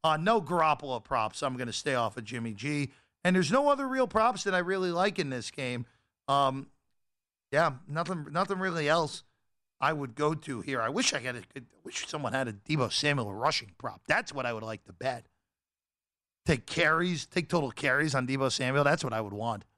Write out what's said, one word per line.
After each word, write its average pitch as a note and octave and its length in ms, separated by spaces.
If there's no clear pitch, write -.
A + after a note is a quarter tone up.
Uh, D#3 140
no G3+ 260
Garoppolo D3 640
props. A2 400
I'm B2+ 120
gonna A#2+ 160
stay C#3 220
off A#2 220
of A#2 80
Jimmy A#2 280
G. C#3 380
And F3+ 100
there's E3+ 160
no C#4+ 180
other C#4 180
real C4 200
props A3 380
that G3 100
I F3+ 40
really F3+ 340
like F#3+ 260
in D#3 100
this B2 220
game. B2 360
Um, C3+ 400
yeah, D3+ 220
nothing, D#3+ 420
nothing F#3+ 300
really E3+ 280
else D#3 360
I C#3+ 120
would C3+ 220
go D3+ 200
to C#3 260
here. B2 200
I A2+ 80
wish G#3+ 240
I C#3+ 60
had B2 160
a, A2 80
I C3 60
wish - 260
someone C3+ 240
had C3 140
a A2 60
Deebo B2 400
Samuel C3 420
rushing A#2 420
prop. - 300
That's G3 260
what C3+ 140
I A#2+ 60
would A2 100
like A2 220
to G#2 80
bet. B2 340
Take C#3+ 180
carries, E3 640
take F3 220
total D3 240
carries C#3+ 420
on B2+ 120
Deebo C3+ 260
Samuel. C#3 320
That's C#3+ 200
what A#2+ 80
I A2 80
would G#2 140
want. G#2+ 300